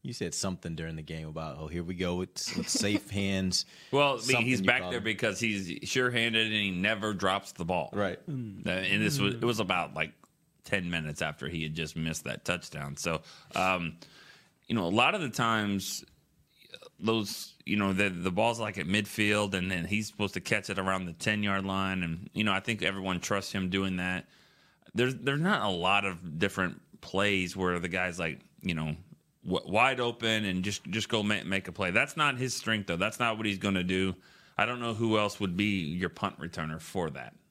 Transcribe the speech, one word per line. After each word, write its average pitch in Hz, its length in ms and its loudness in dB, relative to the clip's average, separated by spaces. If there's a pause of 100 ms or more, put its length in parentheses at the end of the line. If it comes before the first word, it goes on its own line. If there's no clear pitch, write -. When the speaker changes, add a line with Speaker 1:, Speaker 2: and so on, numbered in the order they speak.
Speaker 1:
You 123 100 -6
said 87 200 -4
something 87 420 -4
during 80 200 -6
the 78 60 -8
game 80 260 -8
about, 78 320 -8
"Oh, 78 80 -8
here 85 160 -4
we 87 100 -6
go 87 220 0
with, 92 140 -2 (260)
with - 140 -4
safe 101 400 0
Speaker 2:
<laughs> - 0 -
Speaker 1:
hands." 95 560 0 (260)
Speaker 3:
Well, 139 200 6
I - 20 -
mean, 120 80 -4
Speaker 1:
Something 120 240 2
Speaker 3:
he's 123 160 2
Speaker 1:
you 92 60 2
Speaker 3:
back 123 160 6
Speaker 1:
called 90 100 -4
Speaker 3:
there - 60 0
Speaker 1:
him. 104 40 -6
Speaker 3:
because 107 340 0
he's 98 420 -2 (100)
sure-handed 117 560 2
and 110 100 0
he 101 160 2
never 104 420 0
drops 95 380 0
the 87 140 -6
ball. 85 260 0
Speaker 1:
Right. 98 340 0
Speaker 3:
Uh, 104 440 -6
and 92 320 2
this - 180 2
was, 101 140 4
it 113 100 -4
was 117 160 2
about, 90 360 0
like, 78 180 -2 (500)
ten 90 260 0
minutes 78 320 -2
after 76 280 -4
he 82 140 -4
had 78 100 -4
just 80 240 -6
missed 80 260 -4
that - 220 -8
touchdown. 73 500 -4
So, 80 260 -2 (320)
um, 92 440 0 (720)
you 117 60 0
know, 98 100 2
a 90 100 2
lot 127 180 6
of 208 60 -2
the 151 100 -2
times, 107 760 0 (960)
those, 110 540 -2 (120)
you 98 100 0
know, 101 160 4
the, 98 180 2
the 90 220 -2
ball's, 113 300 2
like, 104 160 -4
at 82 100 -4
midfield, 104 680 2
and 92 140 0
then 87 160 -2
he's 104 220 0
supposed - 280 -2
to 90 60 -4
catch - 280 -2
it 98 100 -2
around 95 260 0
the 85 80 -8
ten-yard 104 520 0
line. 95 380 0
And, 85 300 -4
you 107 100 0
know, 104 100 2
I 98 60 2
think 107 220 -4
everyone 95 380 0
trusts 98 320 -2
him 95 180 0
doing 95 280 2
that. 92 300 -2 (680)
There's, 127 220 2
there's 139 260 0
not 175 220 2
a 104 60 2
lot 95 360 4
of 87 340 -4
different 95 420 2 (200)
plays 95 560 2
where 90 220 2
the 87 100 -4
guy's, 90 300 -2
like, 80 200 -4 (220)
you 87 120 0
know, 78 220 -2 (500)
w-, 90 260 -2
wide 123 280 4
open 113 460 0
and 92 180 0
just, 101 220 -4
just 104 220 -2
go 110 160 2
ma-, 104 220 0
make 95 220 -2
a 90 40 -10
play. 92 200 0
That's 131 260 2
not 143 200 2
his 123 180 -2
strength, 107 320 0
though. 85 100 0
That's 101 220 0
not 113 180 2
what 110 80 -2
he's 98 140 0
gonna 95 240 2
do. 92 320 2 (420)
I 104 80 4
don't 123 140 -4
know 117 160 -2
who 110 240 2
else 104 200 0
would 95 160 0
be 98 280 2
your 87 260 -2
punt - 300 -4
returner 78 420 -6
for 87 300 -4
that. 64 220 -12 (180)